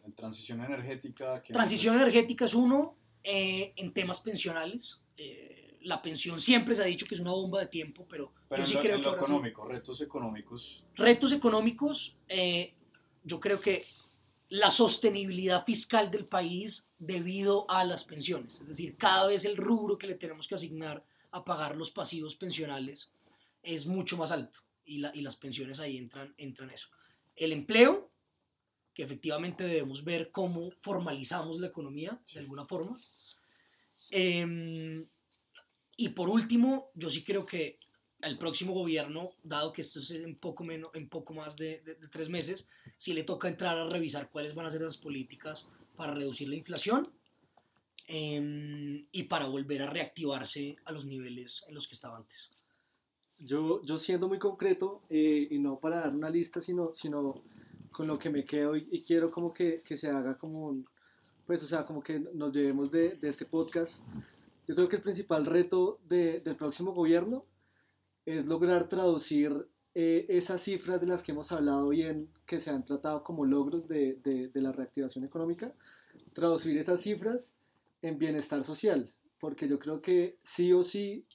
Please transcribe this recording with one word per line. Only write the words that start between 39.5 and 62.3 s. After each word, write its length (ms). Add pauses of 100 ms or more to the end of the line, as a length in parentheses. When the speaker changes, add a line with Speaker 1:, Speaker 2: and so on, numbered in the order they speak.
Speaker 2:
que 80
esto 160
es 140
en 240
poco 280
menos, 300
en 140
poco 260
más 220
de, 260
de, 140
de 120
tres 220
meses, 400 (260)
sí 160
le 120
toca 240
entrar 280
a 140
revisar 400
cuáles 240
van 100
a 60
ser 100
las 160
políticas 720 (280)
para 180
reducir 340
la 80
inflación, 500 (1000)
em, 1080
y 120
para 240
volver 340
a 80
reactivarse 840 (100)
a 60
los 120
niveles 640
en 60
los 120
que 80
estaba 220
antes. 340 (920)
Speaker 3:
Yo, 440
yo 140
siendo 280
muy 140
concreto, 680
eh, 400
y 120
no 180
para 220
dar 120
una 160
lista, 320
sino, 320
sino 520 (480)
con 160
lo 100
que 120
me 140
quedo 320
y, 140
y 140
quiero 260
como 240
que, 300
que 120
se 120
haga 280
como 300
un, 220 (580)
pues, 160
o 60
sea, 180
como 160
que 160
nos 340